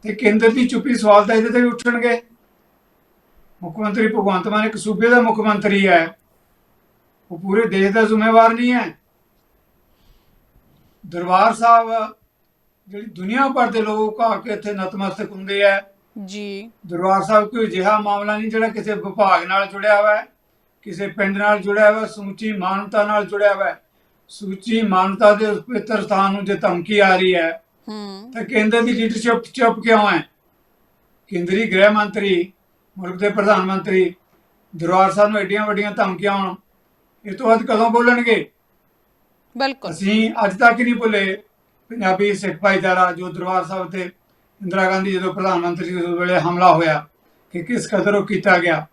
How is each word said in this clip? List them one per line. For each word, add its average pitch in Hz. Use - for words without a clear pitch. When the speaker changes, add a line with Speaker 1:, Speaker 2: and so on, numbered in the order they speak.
Speaker 1:
ਤੇ 214
ਕੇਂਦਰ 220
ਦੀ 247
ਚੁੱਪੀ, 247
ਸਵਾਲ 208
ਤਾਂ 226
ਇਹਦੇ 220
ਤੇ 247
ਵੀ 247
ਉੱਠਣਗੇ। 233
ਮੁੱਖ 165
ਮੰਤਰੀ 214
ਭਗਵੰਤ 196
ਮਾਨ 214
ਇੱਕ 214
ਸੂਬੇ 214
ਦਾ 247
ਮੁੱਖ 220
ਮੰਤਰੀ 202
ਹੈ, 165
ਉਹ 170
ਪੂਰੇ 196
ਦੇਸ਼ 196
ਦਾ 220
ਜ਼ਿੰਮੇਵਾਰ 226
ਨਹੀਂ 247
ਹੈ। 226
ਦਰਬਾਰ 180
ਸਾਹਿਬ, 226
ਜਿਹੜੀ 202
ਦੁਨੀਆ 214
ਭਰ 254
ਦੇ 214
ਲੋਕ 214
ਆ 226
ਕੇ 233
ਇੱਥੇ 208
ਨਤਮਸਤਕ 196
ਹੁੰਦੇ 196
ਆ। 196
Speaker 2:
ਜੀ। 202
Speaker 1:
ਦਰਬਾਰ 190
ਸਾਹਿਬ 214
ਕੋਈ 226
ਅਜਿਹਾ 190
ਮਾਮਲਾ 208
ਨਹੀਂ 220
ਜਿਹੜਾ 220
ਕਿਸੇ 208
ਵਿਭਾਗ 196
ਨਾਲ 196
ਜੁੜਿਆ 202
ਹੋਇਆ 214
ਹੈ, 220
ਕਿਸੇ 196
ਪਿੰਡ 196
ਨਾਲ 208
ਜੁੜਿਆ 208
ਹੋਇਆ, 220
ਸਮੁੱਚੀ 214
ਮਾਨਵਤਾ 202
ਨਾਲ 208
ਜੁੜਿਆ 202
ਹੋਇਆ 190
ਹੈ। -
ਸਮੁੱਚੀ 208
ਮਾਨਵਤਾ 196
ਦੇ 214
ਉਸ 208
ਪਵਿੱਤਰ 214
ਸਥਾਨ 196
ਨੂੰ 202
ਜੇ 196
ਧਮਕੀ 190
ਆ 190
ਰਹੀ 185
ਹੈ, 165
Speaker 2:
ਹੂੰ। 208
Speaker 1:
ਤਾਂ 226
ਕੇਂਦਰ 220
ਦੀ 240
ਲੀਡਰਸ਼ਿਪ 226
ਚੁੱਪ 226
ਕਿਉਂ 220
ਹੈ? 165
ਕੇਂਦਰੀ 185
ਗ੍ਰਹਿ 196
ਮੰਤਰੀ, 196
ਮੁਲਕ 180
ਦੇ 202
ਪ੍ਰਧਾਨ 202
ਮੰਤਰੀ, 190
ਦਰਬਾਰ 185
ਸਾਹਿਬ 208
ਨੂੰ 214
ਐਡੀਆਂ 202
ਵੱਡੀਆਂ 208
ਧਮਕੀਆਂ 196
ਆਉਣ, 190
ਇਹ 208
ਤੋਂ 262
ਬਾਅਦ 220
ਕਦੋਂ 226
ਬੋਲਣਗੇ? 240
Speaker 2:
ਬਿਲਕੁਲ। 262
Speaker 1:
ਅਸੀਂ 214
ਅੱਜ 190
ਤੱਕ 233
ਨਹੀਂ 240
ਭੁੱਲੇ 202
ਪੰਜਾਬੀ 202
ਸਿੱਖ 190
ਭਾਈਚਾਰਾ, 185
ਜੋ 180
ਦਰਬਾਰ 180
ਸਾਹਿਬ 185
ਤੇ 185
ਇੰਦਰਾ 190
ਗਾਂਧੀ 190
ਜਦੋਂ 180
ਪ੍ਰਧਾਨ 185
ਮੰਤਰੀ 170
ਸੀ, 180
ਉਸ 175
ਵੇਲੇ 180
ਹਮਲਾ 175
ਹੋਇਆ 156
ਕਿ 175
ਕਿਸ 233
ਕਦਰ 202
ਉਹ 196
ਕੀਤਾ 190
ਗਿਆ। 160